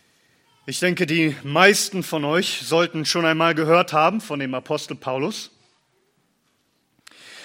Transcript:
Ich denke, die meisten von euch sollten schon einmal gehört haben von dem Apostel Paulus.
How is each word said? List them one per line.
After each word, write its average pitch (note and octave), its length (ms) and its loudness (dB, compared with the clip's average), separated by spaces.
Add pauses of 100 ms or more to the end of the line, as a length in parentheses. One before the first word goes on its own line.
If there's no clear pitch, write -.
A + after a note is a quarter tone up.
(640)
Ich C#3 140 -8
denke, F3+ 260 2
die D#3+ 380 2
meisten F#3 580 4
von D#3+ 220 -6
euch D#3+ 400 -2
sollten D#3+ 420 0
schon E3+ 200 0
einmal D#3+ 280 2
gehört E3 400 2
haben E3+ 280 2
von D3 180 -8
dem C3 140 -6
Apostel C#3+ 420 -6
Paulus. C3+ 560 -6 (1900)